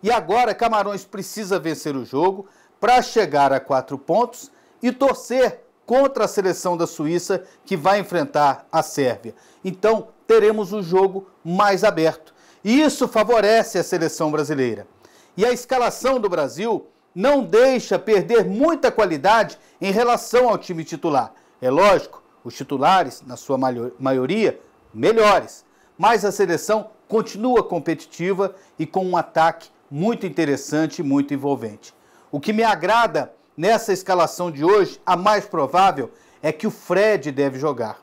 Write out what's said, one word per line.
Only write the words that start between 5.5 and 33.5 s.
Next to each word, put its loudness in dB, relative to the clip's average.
contra 2
a -4
seleção -2
da -2
Suíça -4
que -4
vai 2
enfrentar 0
a 0
Sérvia. -4
Então, 0
teremos 4
um -6
jogo 0
mais 2
aberto. 0
E 4
isso 0
favorece 2
a 0
seleção -2
brasileira. -4
E 0
a 2
escalação -2
do -2
Brasil -4
não 2
deixa 2
perder 2
muita 0
qualidade 0
em -4
relação 2
ao 2
time -10
titular. -2
É 0
lógico, 2
os -14
titulares, 0
na -14
sua -4
malho-, -4
maioria, 0
melhores. 2
Mas 2
a 2
seleção -2
continua 0
competitiva -4
e -4
com -4
um -2
ataque 0
muito -4
interessante -2
e -6
muito 0
envolvente. -6
O -6
que -4
me 0
agrada 0